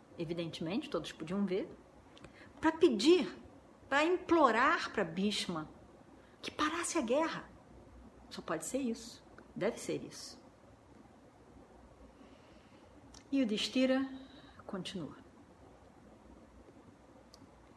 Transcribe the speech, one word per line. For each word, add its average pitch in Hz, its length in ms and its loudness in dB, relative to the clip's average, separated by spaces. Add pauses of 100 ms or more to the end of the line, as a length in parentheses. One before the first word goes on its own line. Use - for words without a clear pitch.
(180)
evidentemente, 170 720 -4
todos 160 220 -4
podiam 180 340 -2
ver, 190 240 -2 (920)
pra 320 100 4
pedir, 302 680 6 (520)
pra 294 160 4
implorar 320 880 4
pra 208 100 2
Bhishma 175 680 -2 (720)
que - 80 -8
parasse 330 480 -2
a 311 40 0
guerra. 240 420 0 (840)
Só - 120 -12
pode 165 240 -4
ser - 120 -4
isso. 233 440 -6 (320)
Deve 214 240 -2
ser 151 280 -6
isso. - 360 -16 (3000)
E 277 100 0
o - 20 4
Yudhishthira 254 680 2 (560)
continua. 185 520 -10 (2500)